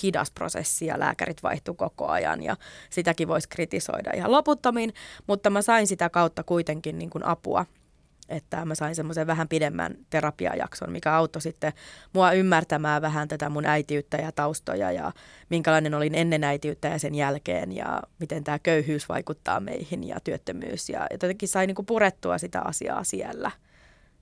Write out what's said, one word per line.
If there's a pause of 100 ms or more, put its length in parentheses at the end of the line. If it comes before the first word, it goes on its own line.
hidas
prosessi
ja
lääkärit
vaihtui
koko
ajan
ja (340)
sitäkin
voisi
kritisoida
ihan
loputtomiin, (320)
mutta
mä
sain
sitä
kautta
kuitenkin
niin
kuin
apua. (640)
Että
mä
sain
semmoisen
vähän
pidemmän (160)
terapiajakson,
mikä
auttoi
sitten (400)
mua
ymmärtämään
vähän
tätä
mun
äitiyttä
ja
taustoja
ja (360)
minkälainen
olin
ennen
äitiyttä
ja
sen
jälkeen
ja (160)
miten
tää
köyhyys
vaikuttaa
meihin
ja
työttömyys
ja
jotenkin
sai
niinku
purettua
sitä
asiaa
siellä. (720)